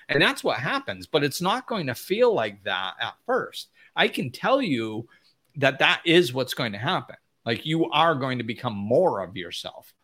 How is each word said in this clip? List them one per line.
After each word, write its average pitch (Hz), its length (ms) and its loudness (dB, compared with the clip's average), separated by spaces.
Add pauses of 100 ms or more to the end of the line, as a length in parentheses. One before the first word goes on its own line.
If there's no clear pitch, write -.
And 143 120 2
that's 247 220 2
what 127 160 0
happens, 127 480 -6
but 147 160 2
it's 143 180 -2
not 220 280 -2
going 185 180 -4
to 123 80 -4
feel 226 400 2
like 107 300 -2
that 95 360 -4
at 113 140 -6 (120)
first. 233 420 -4 (260)
I 196 140 2
can 185 220 -4
tell 254 300 2
you 113 480 -2 (480)
that 135 220 2
that 160 260 2
is 170 300 6
what's 131 200 -2
going 117 180 -2
to 101 60 -8
happen. 143 380 -4 (280)
Like, 117 200 -2
you 160 260 2
are 156 260 4
going 127 220 -2
to 117 60 -4
become 113 300 -4
more 113 480 4
of 92 140 -10
yourself, - 680 -12